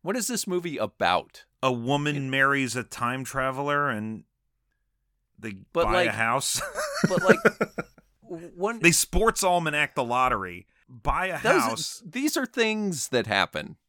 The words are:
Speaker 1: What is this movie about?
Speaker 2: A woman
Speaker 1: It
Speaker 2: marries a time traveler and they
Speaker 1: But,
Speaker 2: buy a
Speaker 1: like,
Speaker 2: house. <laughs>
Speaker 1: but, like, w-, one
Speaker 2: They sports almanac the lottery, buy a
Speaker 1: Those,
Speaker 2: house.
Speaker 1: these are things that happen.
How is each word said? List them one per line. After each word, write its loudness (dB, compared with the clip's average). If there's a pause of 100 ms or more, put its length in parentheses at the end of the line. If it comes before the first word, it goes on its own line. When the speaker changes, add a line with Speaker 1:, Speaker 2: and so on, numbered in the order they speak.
Speaker 1:
What -4
is -4
this -4
movie -4
about? -2 (180)
Speaker 2:
A 4
woman 0
Speaker 1:
It -4
Speaker 2:
marries 2
a -2
time -4
traveler -2
and -6 (1120)
they -10 (180)
Speaker 1:
But, 2
Speaker 2:
buy 4
a 2
Speaker 1:
like, -2
Speaker 2:
house. 0 (240)
<laughs> -2
Speaker 1:
but, 0
like, 6 (920)
w-, -12
one -4
Speaker 2:
They 6
sports 2
almanac 2
the 0
lottery, 0 (200)
buy -4
a -6
Speaker 1:
Those, 4
Speaker 2:
house. -2
Speaker 1:
these -2
are 0
things -2
that 2
happen. -2 (120)